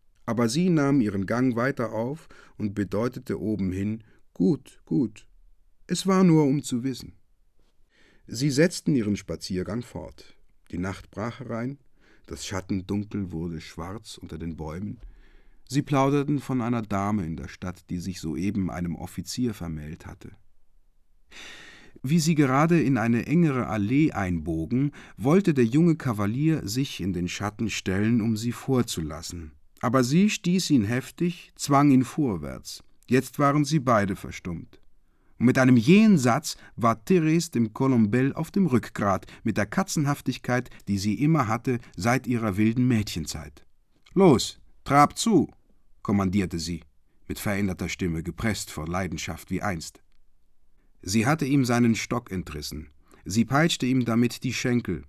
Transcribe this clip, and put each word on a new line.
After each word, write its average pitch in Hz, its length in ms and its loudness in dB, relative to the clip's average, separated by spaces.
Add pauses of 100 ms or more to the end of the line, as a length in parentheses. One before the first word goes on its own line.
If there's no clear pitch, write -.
(240)
Aber 117 240 0
sie 170 220 2
nahm 143 300 4
ihren 98 260 0
Gang 120 300 0
weiter 120 360 -2
auf 120 360 -6 (280)
und 104 180 -4
bedeutete 107 680 -4
obenhin: 101 640 -4 (280)
„Gut, - 520 0
gut. 147 420 -2 (600)
Es 180 180 -2
war 190 160 4
nur, 160 220 6
um 139 180 0
zu 120 220 -4
wissen.“ 127 300 -8 (1120)
Sie 127 220 -2
setzten 151 440 2
ihren 104 220 0
Spaziergang 92 680 -6
fort. - 540 -16 (340)
Die 85 80 -8
Nacht 92 320 -8
brach 113 300 -10
herein, 120 380 -8 (480)
das - 200 -12
Schattendunkel 98 840 -6
wurde 82 280 -6
schwarz 92 560 -12
unter - 220 -14
den 80 180 -8
Bäumen. 82 440 -10 (680)
Sie 139 140 -2
plauderten 143 560 0
von 131 220 -2
einer 117 220 -2
Dame 101 440 -2
in 80 100 -6
der 69 120 -10
Stadt, - 420 -12
die 87 80 -4
sich 90 220 -8
soeben 92 500 -2
einem 82 240 -4
Offizier 104 600 -6
vermählt 78 520 -10
hatte. - 240 -18 (1700)
Wie 160 180 2
sie 156 160 2
gerade 151 440 4
in 131 160 4
eine 117 300 2
engere 139 400 2
Allee 113 460 0
einbogen, 87 800 -2 (240)
wollte 170 360 4
der 135 120 4
junge 156 320 4
Kavalier 127 720 -2
sich 127 340 -4
in 95 120 -2
den 87 160 -2
Schatten 104 420 -6
stellen, 104 500 0
um 110 160 0
sie 117 160 -4
vorzulassen. 85 1000 -4 (280)
Aber 123 240 2
sie 175 260 4
stieß 175 400 -2
ihn 127 140 4
heftig, 127 720 -6
zwang 143 340 4
ihn 131 140 6
vorwärts. 78 800 -6 (240)
Jetzt 127 320 0
waren 143 240 4
sie 147 160 0
beide 107 340 2
verstummt. - 680 -12 (580)
Und 113 80 2
mit 123 120 4
einem 131 180 6
jähen 185 420 8
Satz 123 380 0 (200)
war 113 280 0
Therese 165 460 2
dem 113 220 0
Colombel 127 600 2
auf 160 200 -8
dem 196 140 2
Rückgrat, 104 600 0 (160)
mit 107 140 -2
der 104 100 0
Katzenhaftigkeit, 139 1040 -2 (160)
die 101 120 0
sie 101 160 -2
immer 147 340 2
hatte 117 300 -2 (180)
seit 120 320 0
ihrer 113 280 0
wilden 113 300 2
Mädchenzeit. 87 800 -4 (480)
„Los, 165 460 6 (240)
trab 143 340 4
zu“, 185 320 4 (520)
kommandierte 95 580 0
sie, 80 220 -6 (440)
mit - 140 -8
veränderter 98 480 -2
Stimme, 82 340 -4
gepresst 92 480 -4
vor 78 160 -10
Leidenschaft 85 640 -8
wie 92 120 -4
einst. 87 380 -8 (1040)
Sie 104 220 0
hatte 156 180 0
ihm 135 200 2
seinen 120 320 2
Stock - 340 -6
entrissen. 76 600 -10 (340)
Sie 107 200 0
peitschte 147 420 0
ihm 127 180 2
damit 120 400 0
die 127 80 -2
Schenkel, 113 560 -2